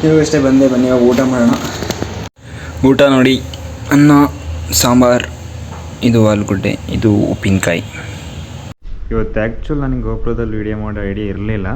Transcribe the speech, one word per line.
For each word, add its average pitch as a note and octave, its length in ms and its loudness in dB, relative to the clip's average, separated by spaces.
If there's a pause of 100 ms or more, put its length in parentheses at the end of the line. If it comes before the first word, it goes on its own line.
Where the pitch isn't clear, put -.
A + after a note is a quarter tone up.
ಇವಾಗ D#3 220 6
ಅಷ್ಟೇ D3+ 220 0
ಬಂದೆ, C3+ 260 6
ಬನ್ನಿ B2+ 180 2
ಇವಾಗ B2 200 4
ಊಟ B2 80 2 (120)
ಮಾಡೋಣ. B2 240 4 (1300)
ಊಟ C3+ 120 4 (140)
ನೋಡಿ, C3 200 4 (600)
ಅನ್ನ, D3 160 6 (720)
ಸಾಂಬಾರ್, B2 440 4 (840)
ಇದು A#2 120 4 (120)
ಆಲೂಗಡ್ಡೆ, G#2 400 -2 (260)
ಇದು A2 120 4 (220)
ಉಪ್ಪಿನಕಾಯಿ. F#2+ 500 0 (1300)
ಇವತ್ತು A2 280 -2
ಆ್ಯಕ್ಚುಲ್ C#3 420 -4
ನನಗೆ B2+ 260 -4
ಗೋಪುರದಲ್ಲಿ A2 500 -2
ವಿಡಿಯೋ G#2+ 240 -4
ಮಾಡೋ G#2 160 -6 (100)
ಐಡಿಯಾ G#2 220 -4
ಇರಲಿಲ್ಲ. G2+ 420 -4